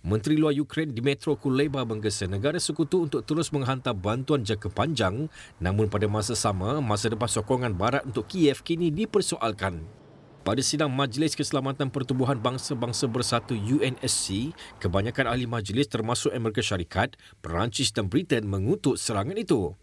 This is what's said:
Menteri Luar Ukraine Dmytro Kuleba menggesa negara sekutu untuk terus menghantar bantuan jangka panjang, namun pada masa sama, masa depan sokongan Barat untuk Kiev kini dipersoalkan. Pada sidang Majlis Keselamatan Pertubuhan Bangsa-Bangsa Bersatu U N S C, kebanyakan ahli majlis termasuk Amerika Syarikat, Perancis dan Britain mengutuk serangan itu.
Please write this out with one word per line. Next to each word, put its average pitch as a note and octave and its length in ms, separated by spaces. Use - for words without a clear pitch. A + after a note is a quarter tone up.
Menteri A2 320
Luar D3+ 160
Ukraine D3 400
Dmytro C3+ 480
Kuleba C3+ 480
menggesa G#2+ 400
negara C#3 320
sekutu E3 480
untuk B2 160
terus D#3 240
menghantar C3 480
bantuan A#2+ 480
jangka G#2 240
panjang, A2+ 560
namun G2+ 320
pada G#2 160
masa G#2 320
sama, A2+ 480
masa G#2+ 240
depan A2 160
sokongan B2 480
Barat A2+ 320
untuk G#2+ 240
Kiev D3+ 320
kini E3 320
dipersoalkan. G#2 1120
Pada B2+ 160
sidang D3+ 320
Majlis C#3 400
Keselamatan C3+ 560
Pertubuhan C3 480
Bangsa-Bangsa B2 720
Bersatu A#2+ 400
U A2+ 320
N B2+ 160
S - 160
C, A2+ 400
kebanyakan G#2+ 480
ahli B2 160
majlis A#2 480
termasuk A2+ 400
Amerika A2+ 320
Syarikat, F#2+ 560
Perancis G#2+ 480
dan G#2 160
Britain A#2 400
mengutuk A2 480
serangan A#2 400
itu. C#3 480